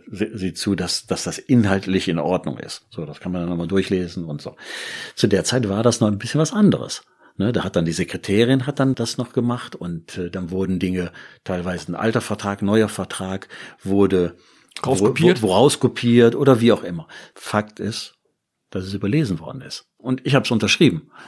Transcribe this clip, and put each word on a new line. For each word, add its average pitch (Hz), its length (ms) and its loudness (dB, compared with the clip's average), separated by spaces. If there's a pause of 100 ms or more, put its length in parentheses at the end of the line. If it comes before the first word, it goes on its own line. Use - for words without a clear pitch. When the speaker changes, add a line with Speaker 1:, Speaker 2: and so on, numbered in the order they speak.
(100)
Speaker 1:
sie-, 104 280 -4
sieht 92 180 -4
zu, 98 180 -2
dass, 87 320 -4
dass - 180 -4
das 85 140 -6
inhaltlich 98 680 2
in 85 100 0
Ordnung 78 400 -2
ist. - 320 -14
So, 80 140 -10
das 76 160 -14
kann 92 120 -6
man 90 100 -4
dann 85 80 -4
nochmal 85 160 -4
durchlesen 90 580 -2
und 76 160 -8
so. - 160 -14 (600)
Zu - 100 2
der 92 180 2
Zeit 120 240 0
war 101 140 0
das 113 180 4
noch 110 80 4
ein 104 100 0
bisschen 120 220 -2
was 156 120 0
anderes. 196 520 2 (320)
Ne, 101 160 0
da 80 120 0
hat 92 120 -2
dann 85 80 2
die 82 80 0
Sekretärin 117 760 0
hat 139 120 -6
dann 135 160 2
das - 240 -6
noch 123 140 -6
gemacht 120 420 -4
und, 87 420 -10
äh, 87 140 -6
dann 90 200 -8
wurden 92 280 -2
Dinge, 92 320 -2 (340)
teilweise 90 460 -6
ein 85 60 -8
alter 113 240 0
Vertrag, 101 420 -6
neuer 107 260 2
Vertrag, 95 600 -8 (340)
wurde 95 540 2 (500)
Speaker 2:
Rauskopiert? 135 560 4
Speaker 1:
wo, 104 60 2
wo, - 20 2
wo 92 60 4
rauskopiert 120 800 4
oder 131 240 6
wie 117 120 6
auch - 120 0
immer. 87 240 -10 (260)
Fakt - 460 -4
ist, - 340 -8 (560)
dass 95 140 -6
es 95 100 -8
überlesen 101 460 0
worden 80 200 -14
ist. - 260 -16 (100)
Und 127 300 -4
ich 123 80 2
hab's 120 160 4
unterschrieben. 110 600 2 (180)